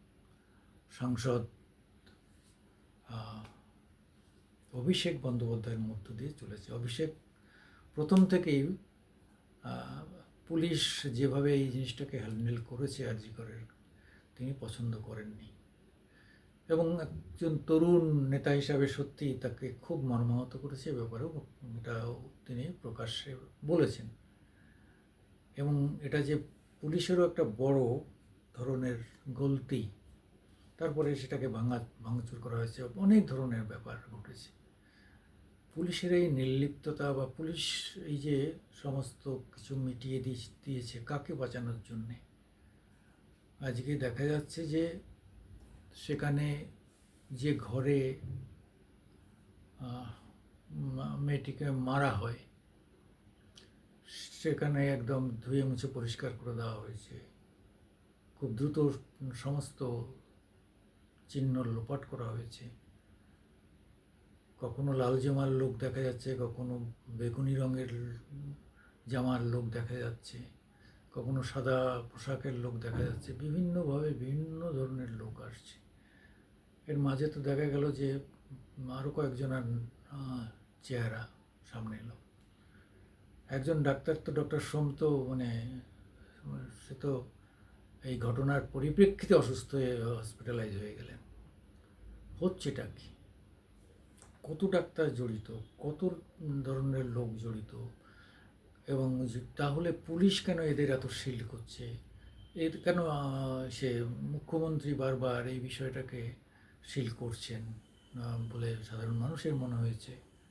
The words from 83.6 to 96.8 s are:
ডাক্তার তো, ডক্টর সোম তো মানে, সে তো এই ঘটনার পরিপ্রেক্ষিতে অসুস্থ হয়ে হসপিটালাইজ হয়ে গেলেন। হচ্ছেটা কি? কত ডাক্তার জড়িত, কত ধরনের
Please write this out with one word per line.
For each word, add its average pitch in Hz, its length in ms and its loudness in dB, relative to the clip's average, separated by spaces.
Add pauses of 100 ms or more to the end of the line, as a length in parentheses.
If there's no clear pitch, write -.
ডাক্তার 139 320 4
তো, 151 180 -4
ডক্টর 151 280 2
সোম 147 340 0
তো 143 340 4
মানে, 123 520 -2 (1080)
সে 131 60 -10
তো 139 360 -2 (720)
এই 127 140 -2
ঘটনার 135 420 2 (120)
পরিপ্রেক্ষিতে 151 600 6
অসুস্থ 117 400 4
হয়ে 123 280 2
হসপিটালাইজ 113 720 -4
হয়ে 104 180 -6
গেলেন। - 240 -14 (1200)
হচ্ছেটা 156 420 0
কি? - 260 -12 (1300)
কত 160 280 0
ডাক্তার 160 440 2
জড়িত, 113 440 -4 (200)
কত 147 300 -2 (560)
ধরনের 131 400 0